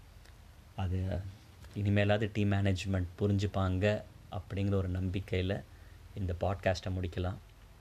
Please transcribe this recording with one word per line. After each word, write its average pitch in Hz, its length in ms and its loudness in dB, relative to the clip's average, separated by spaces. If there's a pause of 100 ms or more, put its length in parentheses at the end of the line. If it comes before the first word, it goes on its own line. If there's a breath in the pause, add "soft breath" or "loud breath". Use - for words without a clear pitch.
(760)
அது 92 440 -2 (580)
இனிமேலாவது 104 540 4
டீம் 101 200 2
மேனேஜ்மெண்ட் 98 540 2 (120)
புரிஞ்சுப்பாங்க 101 840 2 (300)
அப்படிங்கிற 98 420 -2
ஒரு 95 160 0
நம்பிக்கையில 92 720 -2 (520 loud breath)
இந்த 92 260 -4
பாட்காஸ்ட்டை 95 480 -2
முடிக்கலாம். 90 460 -4 (460)